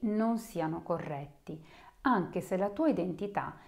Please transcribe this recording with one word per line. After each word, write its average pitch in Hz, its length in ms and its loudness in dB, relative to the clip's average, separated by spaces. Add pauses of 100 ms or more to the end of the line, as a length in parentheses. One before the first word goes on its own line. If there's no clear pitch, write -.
non 220 340 2
siano 165 440 -2
corretti, 156 800 -6 (400)
anche 185 400 2
se 185 160 -2
la 202 120 2
tua 294 200 2
identità 180 680 -2 (100)